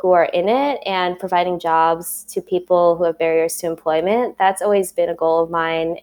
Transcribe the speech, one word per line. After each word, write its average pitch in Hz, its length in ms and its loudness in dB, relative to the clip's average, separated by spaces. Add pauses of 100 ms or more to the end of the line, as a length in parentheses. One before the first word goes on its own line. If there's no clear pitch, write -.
who 185 100 2
are 175 140 6
in 175 240 -2
it 269 360 0
and 180 340 -2
providing 180 400 -2
jobs 165 640 0
to - 160 -8
people 175 560 2
who 175 60 -2
have 165 160 -2
barriers 165 380 0
to 170 100 -6
employment. 170 720 -2
That's 190 240 0
always 202 280 0
been 175 180 -2
a 170 60 -4
goal 165 280 2
of 165 80 -6
mine. 165 520 -2